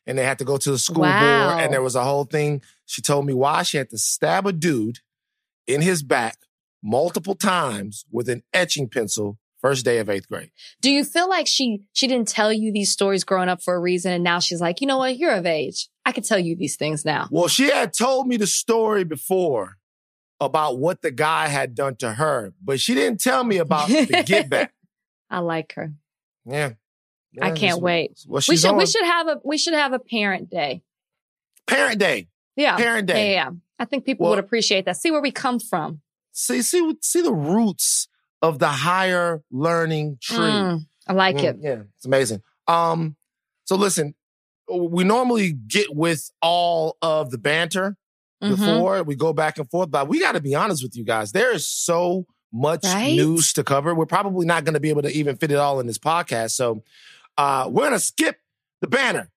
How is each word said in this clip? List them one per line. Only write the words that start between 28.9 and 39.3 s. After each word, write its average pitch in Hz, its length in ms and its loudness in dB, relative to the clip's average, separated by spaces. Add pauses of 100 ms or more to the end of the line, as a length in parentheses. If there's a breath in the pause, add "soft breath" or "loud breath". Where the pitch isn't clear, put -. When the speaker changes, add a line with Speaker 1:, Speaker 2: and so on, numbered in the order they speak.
Speaker 2:
have 339 240 0
a, 285 160 -2
we 294 140 -2
should 339 160 0
have 285 180 2
a 254 60 -2
parent 196 520 -2
day. 151 320 -4 (840)
Speaker 1:
Parent 254 320 2
day. 131 300 0 (280)
Speaker 2:
Yeah. 269 200 2
Speaker 1:
Parent 226 300 0
day. 202 260 2
Speaker 2:
Yeah, - 100 2
yeah, - 40 0
yeah. 131 40 -10 (280)
I 240 60 -2
think 269 200 -6
people 262 200 -2
Speaker 1:
Well 170 120 4
Speaker 2:
would - 80 0
appreciate 202 420 0
that. 180 100 -4
See 339 140 0
where 302 100 2
we 269 100 0
come 240 300 -4
from. 156 400 -6 (320)
Speaker 1:
See, 247 300 -4
see, 330 400 0
see - 180 0
the 320 120 2
roots 185 760 0 (320)
of 160 200 2
the 160 80 4
higher 175 840 0